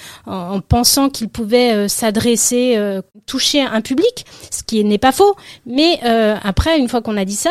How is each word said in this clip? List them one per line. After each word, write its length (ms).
en, 80
en 280
pensant 480
qu'il 180
pouvait, 460
euh, 160
s'adresser, 880
euh, 240
toucher 360
un 200
public, 440
ce 140
qui 220
n'est 120
pas 140
faux. 240
Mais, 400
euh, 360
après, 380
une 80
fois 140
qu'on 160
a 80
dit 100
ça, 160